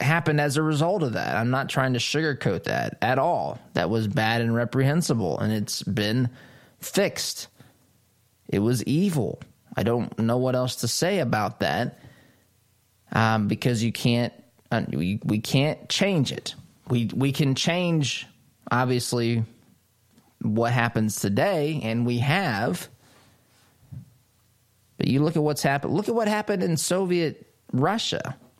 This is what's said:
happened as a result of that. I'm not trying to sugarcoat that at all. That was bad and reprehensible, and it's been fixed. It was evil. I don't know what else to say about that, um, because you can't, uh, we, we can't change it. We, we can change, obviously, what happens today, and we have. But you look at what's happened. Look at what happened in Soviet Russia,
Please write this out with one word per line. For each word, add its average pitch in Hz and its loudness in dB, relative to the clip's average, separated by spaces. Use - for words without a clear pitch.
happened 156 2
as 143 0
a 156 2
result 156 2
of 117 -2
that. 85 -2
I'm 117 0
not 131 0
trying 131 2
to 117 0
sugarcoat 143 -2
that 58 -2
at 131 2
all. 135 -2
That 85 0
was 110 0
bad 110 2
and 117 0
reprehensible, 120 2
and 107 0
it's 107 -4
been 110 0
fixed. - -2
It 98 0
was 117 2
evil. 151 0
I - 0
don't 117 -2
know 113 0
what 127 0
else 127 -2
to 120 -2
say 180 0
about 110 -2
that, 90 -2
um, 110 2
because 117 0
you 113 0
can't, 120 0
uh, 113 0
we, 90 -2
we 107 0
can't 139 -2
change 185 2
it. - -10
We, 120 0
we 139 2
can 139 2
change, 170 0
obviously, 120 2
what 117 2
happens 113 2
today, 147 2
and 117 0
we 120 2
have. 139 0
But - -2
you 135 2
look 151 0
at 151 2
what's 151 0
happened. 139 0
Look 202 -2
at 233 0
what 226 2
happened 208 0
in 170 0
Soviet 175 0
Russia, 170 0